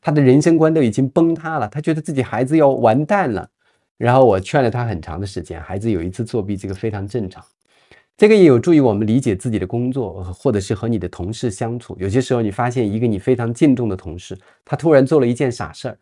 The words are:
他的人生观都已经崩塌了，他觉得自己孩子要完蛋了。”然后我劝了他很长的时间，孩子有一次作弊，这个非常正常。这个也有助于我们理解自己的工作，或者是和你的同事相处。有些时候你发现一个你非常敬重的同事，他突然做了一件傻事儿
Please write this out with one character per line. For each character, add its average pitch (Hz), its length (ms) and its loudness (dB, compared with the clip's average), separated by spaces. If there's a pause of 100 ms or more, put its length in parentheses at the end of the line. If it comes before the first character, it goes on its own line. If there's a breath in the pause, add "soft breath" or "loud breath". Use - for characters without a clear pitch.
他 156 120 -2
的 147 100 4
人 135 180 6
生 165 160 4
观 160 160 4
都 160 100 2
已 117 80 2
经 131 180 0
崩 165 260 2
塌 156 240 -8
了， 110 100 -4
他 143 120 -8
觉 160 120 -2
得 156 80 -4
自 156 120 -10
己 135 100 -2
孩 117 220 -2
子 139 120 0
要 147 140 6
完 120 340 2
蛋 175 280 0
了。” 90 160 -6 (500)
然 120 160 2
后 135 100 6
我 101 140 4
劝 135 240 -2
了 117 80 2
他 120 140 -4
很 95 180 -6
长 - 180 -10
的 101 60 -8
时 95 160 -10
间， 80 180 -12
孩 92 180 -10
子 110 120 -4
有 87 120 -2
一 87 60 -6
次 104 160 -8
作 110 180 -6
弊， 101 140 -6
这 95 120 -10
个 98 60 -8
非 110 160 -6
常 101 160 -8
正 101 220 -6
常。 - 160 -18 (720 soft breath)
这 208 120 6
个 220 60 6
也 202 100 8
有 131 140 8
助 170 140 2
于 156 80 6
我 120 140 4
们 107 120 -2
理 113 140 2
解 113 160 -2
自 123 140 -6
己 107 80 -2
的 90 80 -4
工 120 260 -4
作， 95 320 -8
或 90 260 -4
者 104 80 0
是 101 160 -4
和 117 140 -6
你 117 100 -2
的 90 100 -6
同 87 220 -8
事 113 200 -6
相 120 280 -8
处。 98 220 -14
有 95 80 -4
些 107 100 0
时 131 140 -2
候 120 80 0
你 110 100 -2
发 120 200 -4
现 120 200 -2
一 107 80 -4
个 120 80 -2
你 104 120 -2
非 123 180 0
常 117 160 -4
敬 135 240 2
重 120 140 -4
的 95 60 -6
同 87 220 -12
事， 92 200 -16 (260 soft breath)
他 - 100 -6
突 156 180 0
然 135 120 6
做 143 160 2
了 123 60 2
一 120 80 0
件 127 180 -2
傻 82 200 -10
事 - 160 -12
儿 107 140 -14